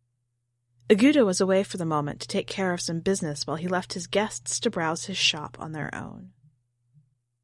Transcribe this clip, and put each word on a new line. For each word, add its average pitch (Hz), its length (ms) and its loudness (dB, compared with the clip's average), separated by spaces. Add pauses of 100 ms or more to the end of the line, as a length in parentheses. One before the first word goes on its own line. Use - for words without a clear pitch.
(880)
Aguda 247 380 8
was 185 140 2
away 190 240 4
for - 120 -8
the 175 80 -4
moment 147 360 -2
to - 80 -10
take - 180 -4
care 185 260 -2
of 175 80 -4
some 165 200 -4
business 165 460 -2
while 147 100 -4
he 165 100 -6
left 180 280 -2
his 170 120 -8
guests - 540 -2
to 233 100 0
browse 165 360 -2
his 185 120 -6
shop - 400 0
on - 140 -10
their 151 220 -6
own. - 380 -12 (1120)